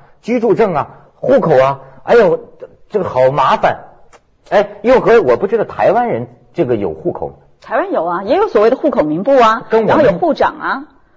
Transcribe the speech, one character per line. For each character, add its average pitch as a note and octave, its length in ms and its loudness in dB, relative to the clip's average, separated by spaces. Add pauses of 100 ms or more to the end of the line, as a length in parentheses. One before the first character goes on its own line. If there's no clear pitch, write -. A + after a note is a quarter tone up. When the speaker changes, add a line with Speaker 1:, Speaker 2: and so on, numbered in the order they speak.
(220)
Speaker 1:
居 A#3+ 180 -4
住 A3 140 0
证 G3 220 0
啊、 C3 140 -4 (260)
户 C4 240 0
口 D#3+ 180 2
啊， C#3 240 2 (220)
哎 F#3 100 0
呦， F3+ 260 4 (500)
这 G#3+ 100 -4
个 F3+ 60 -4
好 C3 260 2
麻 D3 260 0
烦。 - 280 -2 (640)
哎， G3+ 340 0
又 A#3+ 160 4
和 G3 240 4
我 B2 140 2
不 F3+ 100 -4
知 A3+ 100 0
道 G3+ 60 -2
台 A#2 280 0
湾 A#3 180 -2
人 B2 180 -6 (260)
这 E3+ 120 -2
个 A#2+ 100 0
有 G2 180 -4
户 E3 200 -6
口 D2+ 160 -10
吗？ C#2 40 -18 (280)
Speaker 2:
台 G#3+ 160 -6
湾 F#4 160 -4
有 F#3+ 100 -2
啊， F3 200 -6
也 A3+ 120 -2
有 G4+ 140 0
所 G#3+ 120 2
谓 A3 80 4
的 C4 60 2
户 D#4 140 -2
口 G#3+ 140 0
名 D#3 200 -4
簿 C4+ 80 0
啊， A#3 380 2
Speaker 1:
跟 A3 120 2
我 G#3 60 -2
们 - 80 2
Speaker 2:
然 - 20 2
后 D#4 60 2
有 F#3+ 160 0
户 D#4+ 140 0
长 - 260 -2
啊， A3 280 -8 (300)